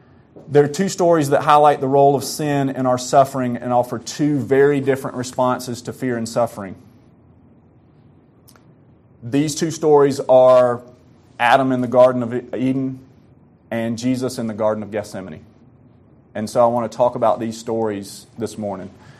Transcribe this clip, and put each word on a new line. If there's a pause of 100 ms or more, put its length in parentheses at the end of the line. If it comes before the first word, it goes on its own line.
(480)
There
are
two
stories
that
highlight
the
role
of
sin
in
our
suffering
and
offer
two
very
different
responses
to
fear
and
suffering. (2500)
These
two
stories
are (560)
Adam
in
the
Garden
of
Eden (720)
and
Jesus
in
the
Garden
of
Gethsemane. (880)
And
so
I
want
to
talk
about
these
stories (100)
this
morning. (300)